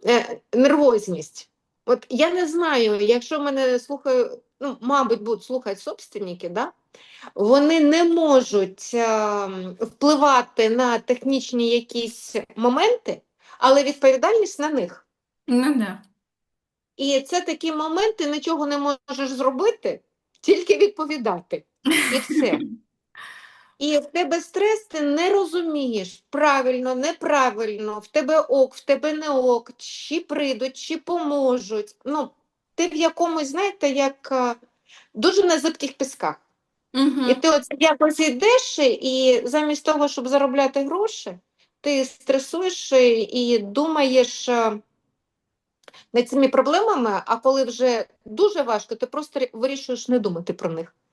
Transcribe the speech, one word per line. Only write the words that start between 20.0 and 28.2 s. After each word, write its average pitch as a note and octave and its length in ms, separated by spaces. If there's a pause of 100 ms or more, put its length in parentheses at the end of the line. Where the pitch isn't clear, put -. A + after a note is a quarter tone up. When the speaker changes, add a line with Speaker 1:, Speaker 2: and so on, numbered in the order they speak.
Speaker 1:
тільки F#4+ 360
відповідати. B3+ 880 (500)
І C4 40
все. C4 460
Speaker 2:
<laughs> - 40 (1080)
Speaker 1:
І D4 200
в C#4+ 60
тебе E4 360
стрес, G#4+ 440
ти - 160
не D4+ 300
розумієш, D4+ 1000
правильно, B3+ 640
неправильно, A#3 1040
в G#3 80
тебе D4+ 340